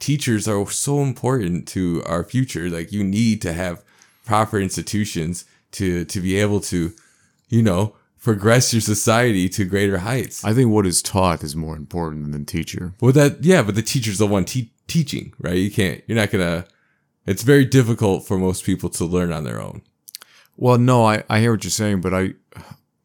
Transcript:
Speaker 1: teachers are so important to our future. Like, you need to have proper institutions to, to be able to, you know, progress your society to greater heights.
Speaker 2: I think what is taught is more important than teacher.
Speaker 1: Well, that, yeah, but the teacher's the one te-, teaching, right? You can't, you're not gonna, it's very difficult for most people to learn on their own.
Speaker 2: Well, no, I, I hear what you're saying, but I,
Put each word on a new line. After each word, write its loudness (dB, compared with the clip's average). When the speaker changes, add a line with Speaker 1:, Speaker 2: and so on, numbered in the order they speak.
Speaker 1:
teachers -2
are -2
so -2
important -2
to -2
our -4
future. -4
Like, -8
you -4
need 0
to -4
have -6
proper 0
institutions -4
to, -2
to -6
be 0
able 2
to, -2
you 4
know, 2
progress 2
your 2
society 2
to -4
greater 0
heights. -6
Speaker 2:
I 2
think 4
what 4
is 0
taught 0
is -10
more -6
important -6
than -6
teacher. -6
Speaker 1:
Well, 6
that, 4
yeah, 6
but -2
the -2
teacher's -2
the 2
one 2
te-, -6
teaching, -2
right? -4
You 0
can't, -2
you're -2
not 0
gonna, 0
it's -4
very 6
difficult 2
for -2
most -2
people -2
to -6
learn -2
on -6
their -8
own. -14
Speaker 2:
Well, 4
no, 6
I, 2
I 2
hear 4
what -2
you're -6
saying, 0
but 0
I, 0